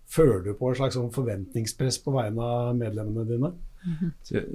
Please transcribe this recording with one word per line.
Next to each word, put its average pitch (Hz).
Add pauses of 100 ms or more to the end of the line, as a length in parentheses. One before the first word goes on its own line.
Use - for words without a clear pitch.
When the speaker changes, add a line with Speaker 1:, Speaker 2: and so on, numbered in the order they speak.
(100)
Speaker 1:
Føler 113
du 101
på 127
et 120
slags 131
sånn 120
forventningspress 113
på 135
vegne 113
av 120
medlemmene 110
dine? 123 (340)
Speaker 2:
Mhm. 165 (120)
Speaker 3:
Så - (100)